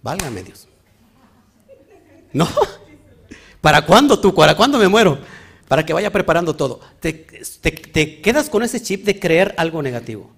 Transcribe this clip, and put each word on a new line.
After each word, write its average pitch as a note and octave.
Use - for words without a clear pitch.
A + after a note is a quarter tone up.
Válgame B2+
Dios. -
¿No? D3+
¿Para D3+
cuándo A#3
tú? G3
¿Para D3+
cuándo C4
me G3
muero? G3
Para D3+
que D#3+
vaya G3
preparando E3
todo. B2+
Te, D#3+
te, E3
te -
quedas C#4+
con G#3+
ese A#3+
chip G3
de G3+
creer F3+
algo E3
negativo. A#2